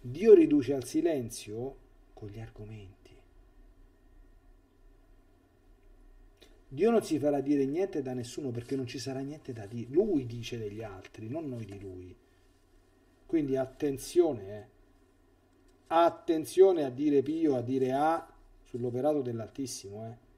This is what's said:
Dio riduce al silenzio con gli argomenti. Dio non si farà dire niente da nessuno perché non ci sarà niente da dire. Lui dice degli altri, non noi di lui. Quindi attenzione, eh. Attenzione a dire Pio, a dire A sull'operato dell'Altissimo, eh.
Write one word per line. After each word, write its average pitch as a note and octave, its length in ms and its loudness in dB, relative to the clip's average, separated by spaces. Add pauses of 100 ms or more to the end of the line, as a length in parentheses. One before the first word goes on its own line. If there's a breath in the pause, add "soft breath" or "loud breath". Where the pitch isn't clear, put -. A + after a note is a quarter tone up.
Dio D#3+ 320 6
riduce D3 400 8
al C3 120 -4
silenzio C3+ 920 -4 (380)
con G#2+ 140 -16
gli G#2 100 -14
argomenti. G#2+ 560 -16 (3750 soft breath)
Dio E3 220 2
non A3+ 120 4
si D3+ 160 -2
farà C#3+ 220 2
dire C#3 240 2
niente D#3+ 380 -2
da B2+ 100 -6
nessuno B2+ 380 -6
perché A#2+ 240 -6
non C3 120 -4
ci C3+ 120 -10
sarà C3 220 -8
niente C#3 320 -10
da A2 140 -12
dire. A#2 240 -10
Lui D#3+ 360 2
dice A#2 320 -8
degli G#2+ 240 -8
altri, G#2+ 460 -14
non D3+ 200 -8
noi A#2+ 160 -8
di G2 140 -14
lui. F2+ 380 -16 (1080 soft breath)
Quindi C#3 300 0
attenzione, C3 920 0
eh. G#3 260 -16 (1120)
Attenzione E3+ 960 4
a C3 80 -2
dire C#3 320 2
Pio, D#3 320 0
a A#2+ 80 0
dire B2+ 300 0
A D#3 400 0 (320)
sull'operato B2+ 580 -2
dell'Altissimo, A2+ 840 -10
eh. A#2 100 -14 (220)